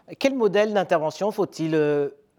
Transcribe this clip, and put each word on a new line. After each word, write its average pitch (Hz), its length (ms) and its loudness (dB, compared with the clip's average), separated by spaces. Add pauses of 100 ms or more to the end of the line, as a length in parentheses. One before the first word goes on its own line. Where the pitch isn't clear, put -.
(180)
Quel 269 160 2
modèle 208 400 2
d'intervention 175 580 0
faut-il, 160 420 -2
euh, 147 360 2 (280)